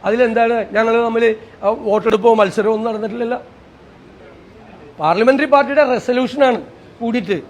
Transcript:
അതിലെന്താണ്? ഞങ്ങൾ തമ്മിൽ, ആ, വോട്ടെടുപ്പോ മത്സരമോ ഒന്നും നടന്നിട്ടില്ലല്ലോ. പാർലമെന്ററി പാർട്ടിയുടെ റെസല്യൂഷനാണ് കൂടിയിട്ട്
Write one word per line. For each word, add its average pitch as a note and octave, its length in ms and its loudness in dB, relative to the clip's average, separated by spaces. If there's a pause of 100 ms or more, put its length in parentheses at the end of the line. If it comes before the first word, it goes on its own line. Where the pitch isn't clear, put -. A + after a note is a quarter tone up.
അതിലെന്താണ്? A3+ 680 0
ഞങ്ങൾ A3+ 320 0
തമ്മിൽ, A3+ 320 0 (260)
ആ, G3 60 0
വോട്ടെടുപ്പോ G#3+ 680 0
മത്സരമോ G#3+ 380 2
ഒന്നും A3 200 -4
നടന്നിട്ടില്ലല്ലോ. A3+ 500 -6 (1600)
പാർലമെന്ററി A#3 460 2
പാർട്ടിയുടെ C#4 380 4
റെസല്യൂഷനാണ് B3 760 0 (400)
കൂടിയിട്ട് G3+ 500 -4